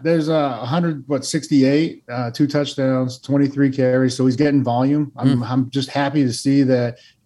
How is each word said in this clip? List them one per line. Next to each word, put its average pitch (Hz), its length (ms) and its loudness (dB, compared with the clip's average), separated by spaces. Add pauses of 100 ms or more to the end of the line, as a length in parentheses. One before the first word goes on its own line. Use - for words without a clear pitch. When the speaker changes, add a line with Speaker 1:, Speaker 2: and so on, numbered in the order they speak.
Speaker 1:
there's, 160 280 0
uh, 143 320 0
a 123 40 -8
hundred, 151 420 -2
what, 135 180 -2
sixty-eight, 143 840 0
uh, 120 220 -6
two 143 160 0
touchdowns, 131 720 -2
twenty-three 139 520 0
carries. 127 440 2
So 127 100 0
he's 127 120 2
getting 143 260 2
volume. 135 540 0
I'm, 127 240 2
Speaker 2:
Mm. 117 80 -6
Speaker 1:
I'm 127 200 -2
just 135 200 -4
happy 143 340 0
to 123 100 0
see 139 300 2
that 123 360 0 (260)